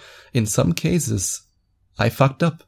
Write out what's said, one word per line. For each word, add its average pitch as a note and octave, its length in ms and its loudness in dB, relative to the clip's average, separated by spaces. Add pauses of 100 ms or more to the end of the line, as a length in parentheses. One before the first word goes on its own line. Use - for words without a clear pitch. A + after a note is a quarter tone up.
(320)
In A#2 140 0
some - 280 2
cases, C3+ 680 -2 (560)
I A2+ 120 2
fucked C3+ 340 0
up. E3 240 -2